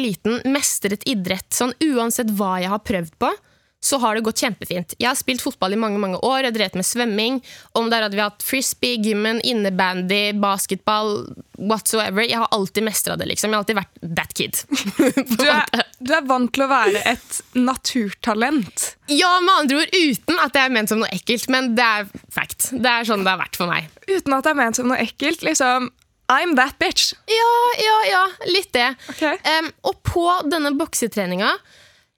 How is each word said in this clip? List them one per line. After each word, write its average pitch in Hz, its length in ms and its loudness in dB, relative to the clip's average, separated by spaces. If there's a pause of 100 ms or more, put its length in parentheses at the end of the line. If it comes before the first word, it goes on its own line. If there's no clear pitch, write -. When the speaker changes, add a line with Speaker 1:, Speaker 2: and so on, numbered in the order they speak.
Speaker 1:
liten, 226 400 -2 (120)
mestret 214 560 -2
idrett. 185 460 -4
Sånn, 247 260 -2
uansett 233 560 0
hva 190 240 0
jeg 185 120 -2
har 214 120 -4
prøvd 175 380 -4
på, 277 80 0 (500)
så - 220 0
har 220 100 2
det 220 140 0
gått - 160 -2
kjempefint. 180 580 -4
Jeg 233 80 2
har 262 80 0
spilt 254 240 -2
fotball 196 320 -2
i 220 80 0
mange, 214 160 0
mange 190 240 -2
år, 262 220 0
jeg 247 80 0
har 220 80 -4
drevet 190 180 -2
med 185 80 -2
svømming, 233 540 0 (420)
om 233 80 0
det 233 80 2
er 220 80 0
at 208 80 -4
vi 196 80 -2
har 208 80 0
hatt - 160 -10
frisbee, 247 560 -2
gymmen, 214 380 0 (100)
innebandy, 196 880 0
basketball, 202 840 -2 (340)
whatsoever. 208 720 0
Jeg 233 140 0
har - 100 0
alltid 208 320 0
mestret 180 380 -2
det, - 80 -4
liksom. - 180 -2
Jeg 214 80 0
har 208 80 -2
alltid 214 160 0
vært - 220 -14 (160)
that - 180 -4
kid. - 240 -4 (320)
<laughs> 269 380 2
På 220 100 -2
Speaker 2:
Du 285 60 4
Speaker 1:
en 294 80 6
Speaker 2:
er, 302 80 2
Speaker 1:
måte. - 240 -2 (180)
Speaker 2:
du 262 140 0
er 277 100 -4
vant 254 240 2
til 269 140 0
å - 80 -2
være 208 260 2 (140)
et - 240 -10 (180)
naturtalent. 247 1300 -2 (180)
Speaker 1:
Ja, 339 320 2
med 370 220 4
andre 285 180 2
ord, 339 160 0
uten 320 480 2
at 269 80 -2
det 269 140 4
er 254 100 2
ment 214 160 0
som 220 80 0
noe 208 160 -2
ekkelt, - 400 -2
men 262 240 0
det 240 80 4
er 208 240 -2 (160)
fact. - 480 -6
Det 240 220 2
er 226 100 -4
sånn 202 160 2
det 190 80 2
har 175 80 -2
vært - 160 -6
for 175 160 -2
meg. 156 160 -2 (160)
Speaker 2:
Uten 311 320 0
at 269 80 0
det 311 80 2
er 285 80 0
ment 226 220 2
som 247 100 2
noe 247 80 0
ekkelt, 285 480 -2
liksom, 254 400 0 (420)
I'm 320 240 2
that 262 240 2
bitch. - 300 0 (180)
Speaker 1:
Ja, 453 280 4 (260)
ja, 427 140 4 (120)
ja, 381 140 2 (320)
litt 381 240 0
det. 247 160 2 (180)
Speaker 2:
Ok. 311 140 -4 (260)
Speaker 1:
Em, 427 220 0 (160)
og 392 80 -2 (100)
på 349 220 2 (180)
denne 294 320 0
boksetreninga, 208 680 -2 (680)